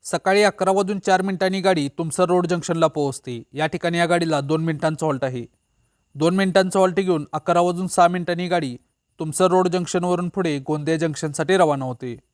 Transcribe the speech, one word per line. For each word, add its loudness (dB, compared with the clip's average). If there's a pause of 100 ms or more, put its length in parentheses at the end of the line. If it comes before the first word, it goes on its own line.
सकाळी 0
अकरा 2
वाजून 0
चार 2
मिनिटांनी -2
गाडी 2
तुमसर -2
रोड 2
जंक्शनला 0
पोहोचते. -4 (100)
या -4
ठिकाणी -2
या 2
गाडीला 0
दोन 0
मिनिटांचा -2
हॉल्ट -2
आहे. -6 (720)
दोन 2
मिनिटांचा 2
हॉल्ट 4
घेऊन 0
अकरा 0
वाजून 0
सहा 4
मिनिटांनी -2
गाडी -2 (420)
तुमसर 2
रोड 4
जंक्शनवरून -2
पुढे -4
गोंदिया -4
जंक्शनसाठी -2
रवाना 2
होते. -10 (160)